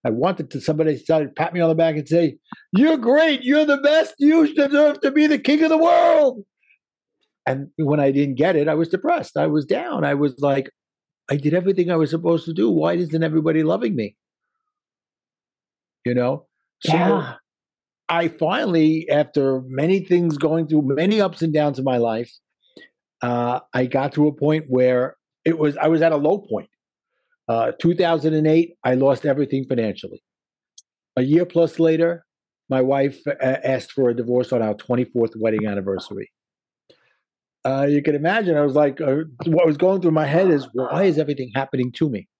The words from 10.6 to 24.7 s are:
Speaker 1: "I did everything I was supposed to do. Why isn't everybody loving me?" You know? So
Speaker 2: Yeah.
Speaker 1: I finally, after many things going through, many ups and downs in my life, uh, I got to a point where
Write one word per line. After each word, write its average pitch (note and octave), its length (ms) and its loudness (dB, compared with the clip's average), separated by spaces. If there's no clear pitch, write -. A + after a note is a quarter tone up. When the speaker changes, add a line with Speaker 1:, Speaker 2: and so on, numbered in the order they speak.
Speaker 1:
"I C#3 80 -2
did D3 160 -2
everything F3+ 380 0
I E3+ 60 0
was D3+ 140 0
supposed E3 360 -2
to D#3+ 80 -8
do. G#3 160 0
Why E3 240 0
isn't E3 280 -2
everybody D#3 420 0
loving G3+ 320 -2
me?" G#2 200 -6
You A#2+ 100 -2
know? B2 320 -2
So D#3 80 0
Speaker 2:
Yeah. F3 420 0
Speaker 1:
I E3+ 200 0
finally, E3 840 0
after C3+ 520 0
many D3+ 420 0
things F3 340 0
going D#3+ 300 -2
through, D3+ 140 2
many E3 380 0
ups F3 220 -2
and D#3+ 100 -2
downs D3 280 0
in C3 40 -6
my B2+ 120 0
life, A#2 360 -2
uh, A#2+ 360 -2
I C3 120 0
got C3+ 260 -2
to D3+ 160 2
a D3 40 0
point D3+ 360 -2
where B2+ 480 0